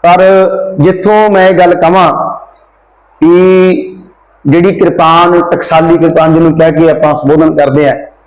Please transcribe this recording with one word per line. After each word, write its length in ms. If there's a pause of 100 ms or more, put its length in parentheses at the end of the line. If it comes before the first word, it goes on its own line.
ਪਰ 200 (560)
ਜਿੱਥੋਂ 500
ਮੈਂ 200
ਇਹ 80
ਗੱਲ 180
ਕਵਾਂ 640 (840)
ਕਿ 500 (720)
ਜਿਹੜੀ 340
ਕਿਰਪਾਨ, 680
ਟਕਸਾਲੀ 480
ਕਿਰਪਾਨ 360
ਜਿਹਨੂੰ 260
ਕਹਿ 120
ਕੇ 180
ਆਪਾਂ 260
ਸੰਬੋਧਨ 400
ਕਰਦੇ 340
ਆ 180 (200)